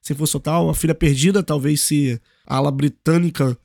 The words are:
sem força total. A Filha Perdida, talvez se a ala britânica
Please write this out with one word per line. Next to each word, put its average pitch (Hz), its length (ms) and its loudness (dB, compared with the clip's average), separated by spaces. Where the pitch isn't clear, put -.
sem 147 140 -6
força 151 180 -4
total. 160 360 -2
A 151 60 -2
Filha 160 180 0
Perdida, 160 480 2
talvez 147 400 -2
se 139 380 0
a 131 120 -4
ala 143 140 0
britânica 147 920 0